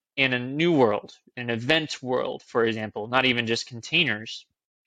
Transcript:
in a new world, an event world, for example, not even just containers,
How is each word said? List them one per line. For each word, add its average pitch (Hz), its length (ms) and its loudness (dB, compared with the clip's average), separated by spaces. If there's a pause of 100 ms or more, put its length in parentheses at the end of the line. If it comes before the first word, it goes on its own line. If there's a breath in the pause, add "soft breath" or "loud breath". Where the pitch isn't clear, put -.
(160)
in 135 180 2
a 123 60 0
new 143 320 0
world, 120 420 4 (220)
an 120 140 -6
event 143 520 0
world, - 400 -2
for 117 240 0
example, 107 420 -4
not 131 180 2
even 120 200 0
just 117 220 -2
containers, 117 800 -4 (420)